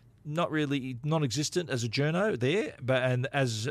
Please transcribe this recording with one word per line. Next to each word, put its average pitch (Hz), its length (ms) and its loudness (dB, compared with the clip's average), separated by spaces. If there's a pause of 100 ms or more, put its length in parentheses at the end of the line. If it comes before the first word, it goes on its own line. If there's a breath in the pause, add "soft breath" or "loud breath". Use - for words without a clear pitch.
(260 soft breath)
not 156 260 -2
really, 139 520 0
non-existent 151 680 0
as 120 140 -2
a 120 60 0
journo 160 500 0
there. 175 420 0
But 127 220 2
and 127 300 2
as 120 380 0